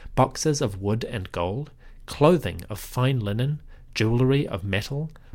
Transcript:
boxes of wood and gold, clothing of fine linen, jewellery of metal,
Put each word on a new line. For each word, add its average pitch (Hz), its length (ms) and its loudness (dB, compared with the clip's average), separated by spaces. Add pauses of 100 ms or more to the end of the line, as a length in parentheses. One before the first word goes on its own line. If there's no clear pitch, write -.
(160)
boxes 139 460 2
of 95 200 -2
wood 104 240 0
and 98 260 -6
gold, 95 400 -2 (400)
clothing 147 580 4
of 104 80 -6
fine 127 440 0
linen, 120 400 -2 (340)
jewellery 127 500 4
of 95 200 -6
metal, 120 440 -2 (260)